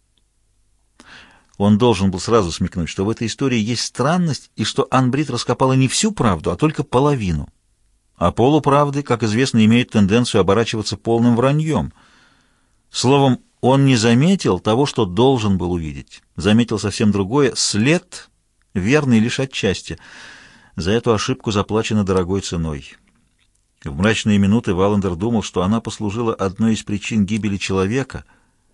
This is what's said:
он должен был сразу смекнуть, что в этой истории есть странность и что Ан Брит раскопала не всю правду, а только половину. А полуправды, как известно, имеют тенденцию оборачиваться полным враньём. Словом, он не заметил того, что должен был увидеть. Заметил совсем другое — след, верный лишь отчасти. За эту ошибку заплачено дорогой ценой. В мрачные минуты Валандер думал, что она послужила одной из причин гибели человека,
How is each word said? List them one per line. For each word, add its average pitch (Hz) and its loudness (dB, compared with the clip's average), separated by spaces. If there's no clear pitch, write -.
он 104 4
должен 98 2
был 92 -4
сразу 104 2
смекнуть, 85 -4
что - -4
в 107 -2
этой 113 -4
истории 123 -2
есть 110 -2
странность 156 -2
и 113 -4
что - -2
Ан 127 2
Брит 135 -2
раскопала 123 0
не 131 4
всю 214 0
правду, 95 0
а 87 -2
только 156 -2
половину. 120 0
А 87 0
полуправды, 143 2
как 120 -4
известно, 113 2
имеют 117 4
тенденцию 110 2
оборачиваться 104 0
полным 117 2
враньём. 139 0
Словом, 135 2
он 135 2
не 131 4
заметил 120 2
того, 117 0
что 120 0
должен 107 2
был 87 -4
увидеть. 76 -8
Заметил 226 2
совсем 147 0
другое — 107 0
след, - -2
верный 123 2
лишь 120 -2
отчасти. - -4
За 80 -4
эту 117 0
ошибку 120 -4
заплачено 104 0
дорогой 92 -2
ценой. 80 -8
В 71 -10
мрачные 104 2
минуты 101 2
Валандер 95 0
думал, 107 -2
что - -4
она 107 0
послужила 110 -4
одной 98 -2
из 104 -4
причин 104 -2
гибели 104 -4
человека, 98 -4